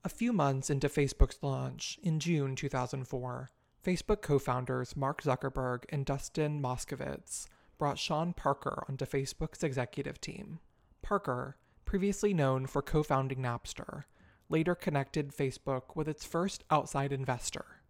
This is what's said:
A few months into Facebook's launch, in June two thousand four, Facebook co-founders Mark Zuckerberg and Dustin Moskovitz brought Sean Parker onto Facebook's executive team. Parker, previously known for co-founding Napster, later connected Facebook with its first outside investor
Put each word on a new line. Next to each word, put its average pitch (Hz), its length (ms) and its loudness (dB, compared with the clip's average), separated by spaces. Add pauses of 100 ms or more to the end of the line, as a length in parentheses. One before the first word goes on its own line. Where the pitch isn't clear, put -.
A 175 60 -4
few 240 240 0
months 139 380 2
into 139 180 2
Facebook's - 540 4
launch, 131 580 -4
in 160 180 2
June 143 360 2
two 143 120 -4
thousand 131 400 -2
four, 127 440 -6 (340)
Facebook 185 360 2
co-founders 127 760 2
Mark 139 240 0
Zuckerberg 131 680 0
and 139 160 -2
Dustin 147 560 -2
Moskovitz 135 840 -6 (320)
brought 143 220 0
Sean 170 340 0
Parker - 560 0
onto 135 160 -4
Facebook's - 580 -4
executive 135 560 -2
team. - 400 -10 (420)
Parker, 135 540 -2 (300)
previously 202 480 2
known 135 320 4
for 139 160 0
co-founding 135 580 2
Napster, - 680 -6 (440)
later 160 260 4
connected 143 540 0
Facebook 135 680 -2
with 156 120 -2
its 151 180 -6
first - 440 0
outside 143 440 2
investor - 760 -4